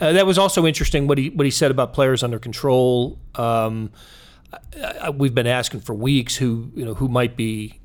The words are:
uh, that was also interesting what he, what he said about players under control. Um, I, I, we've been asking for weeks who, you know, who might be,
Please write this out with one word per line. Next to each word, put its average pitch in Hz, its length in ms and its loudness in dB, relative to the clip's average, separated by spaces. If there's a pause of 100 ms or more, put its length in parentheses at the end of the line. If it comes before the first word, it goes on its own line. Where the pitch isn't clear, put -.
uh, 160 120 4
that 190 140 4
was 185 100 2
also 190 300 4
interesting 143 400 2
what 143 100 4
he, 139 140 -2
what 143 160 0
he 135 40 2
said 139 200 2
about 127 240 0
players 131 280 2
under 120 160 -4
control. 127 800 0 (180)
Um, 110 540 -2 (600)
I, - 520 -12
I, 165 60 -2
we've 139 240 0
been 120 120 2
asking 123 340 -2
for 117 140 -8
weeks 123 420 0
who, 117 380 -2
you 135 100 -6
know, 113 80 -6
who 135 160 -2
might 120 300 0
be, 110 460 -6